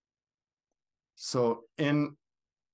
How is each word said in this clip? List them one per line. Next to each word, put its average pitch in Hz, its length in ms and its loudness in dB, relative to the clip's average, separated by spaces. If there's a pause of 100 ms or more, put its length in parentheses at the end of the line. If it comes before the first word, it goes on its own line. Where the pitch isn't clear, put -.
(1160)
So 117 480 0 (160)
in, 147 360 0 (600)